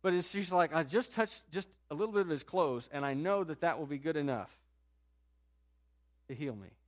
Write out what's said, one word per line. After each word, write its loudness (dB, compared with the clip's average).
But 4
it's, 0
she's -4
like, 4
"I 4
just 0
touched -2
just -6
a -4
little -2
bit 2
of 0
his 0
clothes, 0
and -2
I 0
know 0
that -4
that 2
will -6
be -6
good -2
enough -2
to -8
heal -6
me." -12